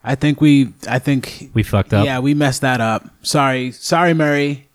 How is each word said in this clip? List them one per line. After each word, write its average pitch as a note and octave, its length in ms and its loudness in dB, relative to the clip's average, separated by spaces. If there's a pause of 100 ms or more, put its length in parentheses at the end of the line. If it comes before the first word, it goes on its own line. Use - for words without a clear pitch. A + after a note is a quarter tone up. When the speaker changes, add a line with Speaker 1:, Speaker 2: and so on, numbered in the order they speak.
Speaker 1:
I C3 120 -2
think D3 260 0
we, C#3+ 320 4 (160)
I B2+ 100 -2
think - 540 -4
Speaker 2:
We A2 100 0
fucked G2+ 300 0
up. G2+ 120 2
Speaker 1:
Yeah, C3 140 -4
we C#3+ 140 0
messed C#3+ 280 0
that B2+ 200 0
up. A2+ 260 -4 (140)
Sorry. C3 500 -2
Sorry, E3+ 420 0
Murray. C#3+ 600 -2